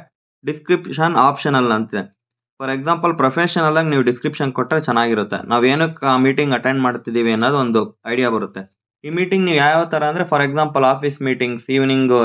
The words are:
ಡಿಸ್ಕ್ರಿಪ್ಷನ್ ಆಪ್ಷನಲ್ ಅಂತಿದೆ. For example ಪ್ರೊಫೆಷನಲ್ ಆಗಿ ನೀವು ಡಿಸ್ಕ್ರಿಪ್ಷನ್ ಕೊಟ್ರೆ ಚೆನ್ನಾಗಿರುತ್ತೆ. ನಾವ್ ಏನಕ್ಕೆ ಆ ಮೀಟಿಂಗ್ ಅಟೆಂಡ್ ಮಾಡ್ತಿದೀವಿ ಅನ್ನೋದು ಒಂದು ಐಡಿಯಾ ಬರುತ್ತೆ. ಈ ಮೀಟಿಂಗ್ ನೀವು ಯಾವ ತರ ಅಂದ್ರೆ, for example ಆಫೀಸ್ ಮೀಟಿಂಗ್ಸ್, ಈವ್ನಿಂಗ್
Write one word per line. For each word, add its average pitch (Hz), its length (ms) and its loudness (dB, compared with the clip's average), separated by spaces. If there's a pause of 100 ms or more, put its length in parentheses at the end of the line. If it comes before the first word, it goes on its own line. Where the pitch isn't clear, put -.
(460)
ಡಿಸ್ಕ್ರಿಪ್ಷನ್ 160 680 -2
ಆಪ್ಷನಲ್ 135 560 2
ಅಂತಿದೆ. 107 320 -4 (560)
For 135 160 -6
example 165 400 -2
ಪ್ರೊಫೆಷನಲ್ 156 600 0
ಆಗಿ 160 120 2
ನೀವು 139 140 2
ಡಿಸ್ಕ್ರಿಪ್ಷನ್ 127 500 -2
ಕೊಟ್ರೆ 127 280 -2
ಚೆನ್ನಾಗಿರುತ್ತೆ. 117 680 -2
ನಾವ್ 120 180 2
ಏನಕ್ಕೆ 156 400 0
ಆ 131 100 4
ಮೀಟಿಂಗ್ 135 380 2
ಅಟೆಂಡ್ 131 260 0
ಮಾಡ್ತಿದೀವಿ 120 520 0
ಅನ್ನೋದು 123 260 2
ಒಂದು 113 480 0
ಐಡಿಯಾ 123 240 0
ಬರುತ್ತೆ. 101 500 -6 (240)
ಈ 151 60 -10
ಮೀಟಿಂಗ್ 185 340 0
ನೀವು 170 120 0
ಯಾವ 156 280 2
ತರ 160 200 -2
ಅಂದ್ರೆ, 165 200 -2
for 160 220 0
example 143 400 0
ಆಫೀಸ್ 139 360 -2
ಮೀಟಿಂಗ್ಸ್, 127 480 -4
ಈವ್ನಿಂಗ್ 135 420 2 (120)